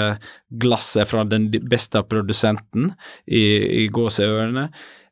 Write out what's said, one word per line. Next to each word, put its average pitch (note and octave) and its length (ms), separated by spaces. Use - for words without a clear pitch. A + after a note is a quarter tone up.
glasset A#2 580
fra A2+ 160
den G#2+ 280
di-, A2 100
beste A#2+ 480
produsenten G#2+ 800
i, A2+ 160
i A2 100
gåseørene, A2+ 720